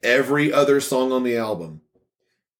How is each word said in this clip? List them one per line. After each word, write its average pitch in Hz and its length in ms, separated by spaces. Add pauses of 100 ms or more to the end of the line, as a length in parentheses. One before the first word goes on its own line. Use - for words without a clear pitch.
Every 139 500
other 143 280
song 131 320
on 127 120
the 120 120
album, 85 440 (800)